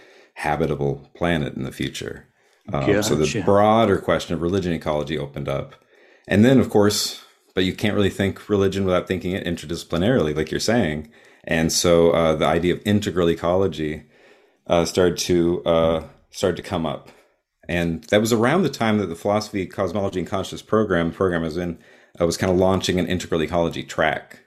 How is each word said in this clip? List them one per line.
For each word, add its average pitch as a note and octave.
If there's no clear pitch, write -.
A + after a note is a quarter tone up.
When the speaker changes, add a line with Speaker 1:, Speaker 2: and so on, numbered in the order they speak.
Speaker 1:
habitable D2
planet E2
in -
the C2
future. -
Um, D#2
so G2+
the D#2
Speaker 2:
Gotcha. F#2
Speaker 1:
broader G#2
question F2
of D2+
religion F2
ecology D2+
opened C#2+
up. C#2
And G2
then, C3
of G#2
course, -
but F#2+
you F#2
can't G2+
really G2+
think F#2+
religion G2
without F2+
thinking F2+
it G2
interdisciplinarily, E2
like D2+
you're D2
saying. D#2+
And E2
so, E2+
uh, D#2+
the D2+
idea E2
of D2
integral F2+
ecology, E2
uh, E2+
started F2+
to, F2
uh, E2
started F2+
to -
come E2+
up. C#2+
And E2+
that G#2
was A2
around C3
the D3
time A2
that G#2
the E2
Philosophy, G#2
Cosmology, F#2+
and E2+
Consciousness F#2+
program, F#2
program F2
I -
was D#2
in, E2+
uh, F2
was E2
kinda F#2+
launching F#2
an F2
integral E2+
ecology D#2
track. -